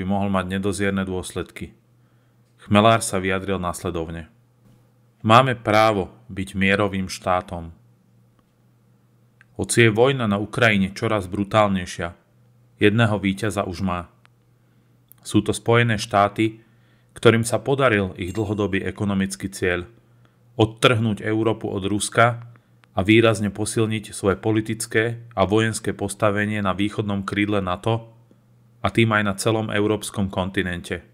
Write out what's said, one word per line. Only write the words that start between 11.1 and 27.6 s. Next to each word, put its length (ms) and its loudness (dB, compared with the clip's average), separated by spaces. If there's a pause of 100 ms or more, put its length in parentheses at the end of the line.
brutálnejšia, 880 0 (640)
jedného 400 4
víťaza 480 -2
už 160 -6
má. 240 -6 (1120)
Sú 240 0
to 80 -2
Spojené 480 2
štáty, 640 0 (460)
ktorým 320 2
sa 160 -2
podaril 560 0
ich 160 -8
dlhodobý 560 -2
ekonomický 640 -4
cieľ, 320 -2 (720)
odtrhnúť 640 2
Európu 480 -2
od 160 -6
Ruska 640 0 (480)
a 80 0
výrazne 480 4
posilniť 640 -4
svoje 240 0
politické 800 -2 (160)
a 80 2
vojenské 480 0
postavenie 720 -2
na 80 0
východnom 560 -4
krídle 320 -2
nato 560 -4 (640)